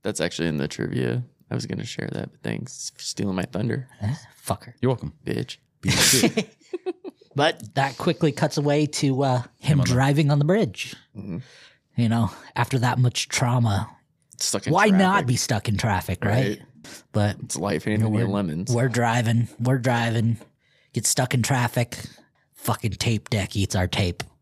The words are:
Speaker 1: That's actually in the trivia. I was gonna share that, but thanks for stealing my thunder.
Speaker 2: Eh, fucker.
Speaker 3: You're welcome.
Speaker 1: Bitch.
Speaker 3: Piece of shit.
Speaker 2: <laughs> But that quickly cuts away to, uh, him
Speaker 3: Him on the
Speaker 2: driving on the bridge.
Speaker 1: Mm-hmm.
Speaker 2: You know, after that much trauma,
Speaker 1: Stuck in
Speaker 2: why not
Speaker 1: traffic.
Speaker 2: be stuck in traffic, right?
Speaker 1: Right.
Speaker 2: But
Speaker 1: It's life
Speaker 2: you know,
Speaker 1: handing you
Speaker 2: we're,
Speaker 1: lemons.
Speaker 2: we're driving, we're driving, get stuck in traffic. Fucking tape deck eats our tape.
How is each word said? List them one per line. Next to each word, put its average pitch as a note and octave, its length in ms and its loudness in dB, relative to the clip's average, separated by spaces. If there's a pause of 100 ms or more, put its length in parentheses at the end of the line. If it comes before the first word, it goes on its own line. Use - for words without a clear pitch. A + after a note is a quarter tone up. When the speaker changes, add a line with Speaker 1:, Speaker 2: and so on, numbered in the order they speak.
Speaker 1:
That's G#2+ 180 -4
actually E2 260 -2
in D2+ 100 -2
the C#2 120 -2
trivia. B1+ 540 -2 (280)
I - 40 -4
was A2+ 100 -6
gonna - 200 -8
share - 280 -8
that, - 180 -8
but - 100 -20
thanks - 540 -8
for - 60 -20
stealing G2 340 -4
my F2+ 80 -2
thunder. A#2+ 440 -4 (140)
Speaker 2:
Eh, A2 140 -2 (300)
fucker. - 360 -6
Speaker 3:
You're B2+ 100 0
welcome. B2+ 200 -6 (140)
Speaker 1:
Bitch. - 320 -6 (240)
Speaker 3:
Piece - 420 2
of - 100 4
shit. - 260 -4
Speaker 2:
<laughs> - 60 -20 (720)
But C#3+ 380 0
that C3+ 240 -2
quickly - 340 0
cuts - 280 0
away D3 260 2
to, C#3 380 0
uh, C3 160 2
him A#2+ 80 -6 (100)
Speaker 3:
Him D3 240 2
on A#2+ 60 2
the B2 40 2
Speaker 2:
driving C#3 380 4
on D3 80 4
the C#3+ 80 4
bridge. E3+ 500 0 (220)
Speaker 1:
Mm-hmm. G2 220 -8 (560)
Speaker 2:
You A#2+ 120 2
know, A2+ 220 2 (260)
after B2 220 -2
that B2 220 2
much - 280 2
trauma, A#2 600 0 (480)
Speaker 1:
Stuck - 300 -4
in D3 60 2
Speaker 2:
why G3+ 160 6
not F#3+ 100 6 (140)
Speaker 1:
traffic. F3+ 140 2
Speaker 2:
be B2 80 4
stuck - 320 -2
in G#2+ 80 2
traffic, F#2+ 480 0
right? G#2 360 2
Speaker 1:
Right. - 20 -20 (500)
Speaker 2:
But G#2 300 2
Speaker 1:
It's - 160 -8
life E2+ 300 -2
Speaker 2:
you G#2+ 100 2
know, A2 80 2
Speaker 1:
handing G#2+ 160 0
you A#2 60 0
Speaker 2:
we're, G2 40 -2
Speaker 1:
lemons. F#2+ 400 -2
Speaker 2:
we're B2 160 2
driving, A#2 600 2 (120)
we're B2+ 200 2
driving, A#2 580 0 (560)
get A2+ 140 -2
stuck - 260 0
in B2+ 80 0
traffic. B2 560 0 (560)
Fucking - 380 -2
tape A2 400 -2
deck G2 240 -2
eats G2 200 -2
our F#2 120 2
tape. F2+ 340 -2 (200)